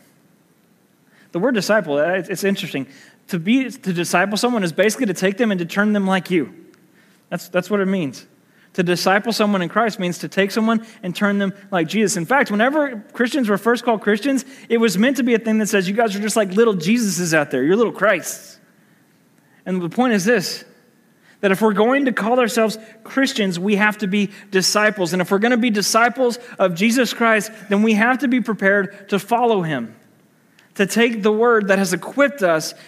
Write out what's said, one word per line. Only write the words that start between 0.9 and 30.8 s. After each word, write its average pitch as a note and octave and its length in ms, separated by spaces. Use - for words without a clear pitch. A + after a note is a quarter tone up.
the F3 60
word A#3+ 160
disciple, G3 420
it's, F3 320
it's F#3 160
interesting. E3+ 420
To F3 120
be, A#3+ 300
to F#3+ 240
disciple F3+ 440
someone A#3+ 260
is E3+ 80
basically G#3+ 360
to F#3 60
take F#3+ 240
them A3+ 140
and F#3+ 80
to E3+ 60
turn G3+ 260
them G3+ 160
like F#3+ 240
you. D#3+ 220
That's, - 200
that's F3+ 200
what G#3 120
it F#3+ 40
means. F#3 400
To - 80
disciple F#3+ 520
someone G#3 280
in E3+ 60
Christ G#3+ 320
means F3 200
to D#3+ 100
take G3 220
someone A3 340
and F3+ 100
turn G3+ 240
them G3 160
like E3 200
Jesus. G3 260
In E3+ 100
fact, B3+ 240
whenever B3 520
Christians A#3+ 380
were G3+ 80
first A#3 260
called A3+ 180
Christians, A3+ 440
it A#3 80
was A3+ 200
meant B3 200
to C#4 60
be A#3+ 100
a A3 60
thing A3 180
that G#3+ 100
says, G3 220
"You G3+ 60
guys A3+ 200
are G#3 60
just G#3+ 160
like G3+ 160
little A3 220
Jesuses F3+ 580
out D3 180
there. C3 120
You're E3 120
little A3 160
Christs." - 640
And F#3 160
the E3+ 80
point A#3+ 240
is G3 100
this, G#3+ 400
that G3+ 100
if F#3+ 100
we're A3 120
going A#3+ 320
to B3+ 60
call A3+ 280
ourselves A3 380
Christians, G#3+ 560
we G3+ 160
have G#3 240
to G#3+ 80
be G3+ 220
disciples. G3 600
And F#3 80
if F3 100
we're G3 80
gonna A#3 160
be B3 140
disciples A#3 680
of F#3+ 160
Jesus A3+ 400
Christ, A3+ 380
then G3+ 120
we A3 120
have A#3 260
to C#4 80
be B3+ 140
prepared G3 680
to G3+ 100
follow A3+ 420
him, C3+ 340
to G3+ 100